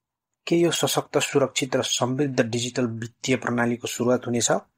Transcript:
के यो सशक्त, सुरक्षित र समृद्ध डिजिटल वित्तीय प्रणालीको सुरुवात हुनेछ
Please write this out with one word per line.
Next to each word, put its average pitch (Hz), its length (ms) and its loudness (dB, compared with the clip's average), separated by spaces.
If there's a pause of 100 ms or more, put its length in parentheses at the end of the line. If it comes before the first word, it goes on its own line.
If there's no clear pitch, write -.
(480)
के 170 80 2
यो 170 160 4
सशक्त, - 460 0
सुरक्षित 135 580 0
र 127 80 0
समृद्ध 131 580 0
डिजिटल 123 460 -2
वित्तीय 113 480 -4
प्रणालीको 120 520 -2
सुरुवात 120 400 0
हुनेछ 120 240 0 (260)